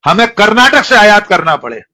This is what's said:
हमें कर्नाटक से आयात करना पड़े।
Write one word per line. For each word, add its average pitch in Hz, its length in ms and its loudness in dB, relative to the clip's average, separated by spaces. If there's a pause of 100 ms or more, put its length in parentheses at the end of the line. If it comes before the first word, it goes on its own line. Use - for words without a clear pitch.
हमें 208 220 0
कर्नाटक 247 560 0
से 262 120 -2
आयात 208 300 2
करना 165 300 -2
पड़े। 117 260 -12 (120)